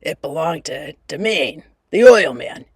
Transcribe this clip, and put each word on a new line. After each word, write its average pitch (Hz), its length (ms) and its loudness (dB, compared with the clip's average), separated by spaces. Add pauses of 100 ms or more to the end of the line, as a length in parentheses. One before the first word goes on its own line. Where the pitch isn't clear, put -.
It - 180 -10
belonged 160 440 -8
to 147 320 -14 (100)
Demain, 165 560 -6 (280)
the 202 120 0
oil 233 320 6
man. - 300 -16 (120)